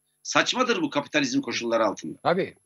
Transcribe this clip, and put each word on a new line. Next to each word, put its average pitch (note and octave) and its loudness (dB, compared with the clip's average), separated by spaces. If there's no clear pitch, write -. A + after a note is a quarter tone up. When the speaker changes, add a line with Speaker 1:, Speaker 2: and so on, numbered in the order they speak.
Speaker 1:
Saçmadır F#3+ 2
bu C#3+ 0
kapitalizm C#3 0
koşulları A#2 0
altında. G#2 -4
Speaker 2:
Tabii, D#3 0